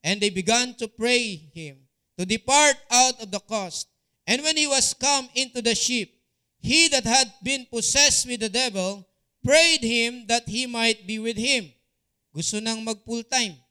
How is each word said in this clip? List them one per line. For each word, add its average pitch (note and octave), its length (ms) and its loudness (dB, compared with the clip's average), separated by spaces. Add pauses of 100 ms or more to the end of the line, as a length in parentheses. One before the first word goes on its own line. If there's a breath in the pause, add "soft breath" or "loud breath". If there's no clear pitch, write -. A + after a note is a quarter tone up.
And G3 200 -2
they G#3 100 2
began A#3 480 0
to A3 80 -6
pray A#3 480 0 (160)
him C#3 340 -16 (320)
to F3+ 80 -4
depart C#4 540 4 (100)
out B3 300 4
of A3 100 -14
the G3 140 -8
coast. G3 480 -8 (340)
And A#3+ 160 0
when D#4 140 2
he D4+ 100 2
was C4+ 300 0
come C4+ 400 0
into B3 260 -4
the A3 140 0
ship, - 340 -2 (540)
he D#4+ 240 4
that C4+ 160 0
had A#3+ 240 2 (160)
been C4 240 -4
possessed C4+ 580 2
with B3 140 -8
the A3 100 -4
devil G3 540 -4 (400)
prayed D#4 400 4
him A#3 440 -2
that A#3 200 -2
he A#3+ 200 -4
might A3+ 360 -2
be G#3+ 160 -8
with A3+ 160 -4
him." A#3 320 0 (640)
Gusto E3 280 -6
nang A3 240 -6
mag A3 200 -6
full A#3 240 -8
time. G#3+ 320 -4 (120)